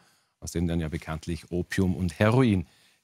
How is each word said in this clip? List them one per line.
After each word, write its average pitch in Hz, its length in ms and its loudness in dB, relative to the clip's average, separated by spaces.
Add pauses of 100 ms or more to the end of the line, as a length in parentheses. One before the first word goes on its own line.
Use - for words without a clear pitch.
(400)
aus - 120 -14
dem 87 160 -2
dann 85 120 0
ja 80 100 -4
bekanntlich 80 640 -8
Opium 90 440 -2
und 87 220 -4
Heroin 107 480 4 (380)